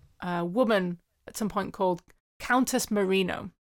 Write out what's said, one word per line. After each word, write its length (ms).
uh, 260
woman 500
at 100
some 120
point 240
called 280
Countess 500
Marino. 720